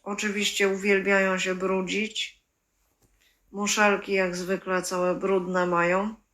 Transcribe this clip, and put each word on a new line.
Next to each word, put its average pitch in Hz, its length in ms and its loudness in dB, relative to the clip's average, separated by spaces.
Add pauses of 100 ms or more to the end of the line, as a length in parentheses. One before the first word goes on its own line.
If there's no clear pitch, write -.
Oczywiście 202 640 -2
uwielbiają 190 680 2
się 185 160 -2
brudzić. 190 880 -4 (1080)
Muszelki 202 640 0
jak 185 220 0
zwykle 180 460 -2
całe 180 340 0
brudne 185 500 0
mają. 175 500 2 (180)